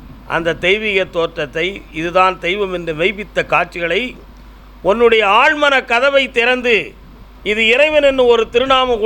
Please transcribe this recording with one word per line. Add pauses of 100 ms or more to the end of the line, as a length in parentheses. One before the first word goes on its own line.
(340)
அந்த
தெய்வீக (140)
தோற்றத்தை, (340)
இதுதான் (100)
தெய்வம்
என்று
மெய்ப்பித்த
காட்சிகளை (880)
உன்னுடைய (180)
ஆழ்மன (100)
கதவை (120)
திறந்து (680)
இது (100)
இறைவன்
என்னும்
ஒரு
திருநாம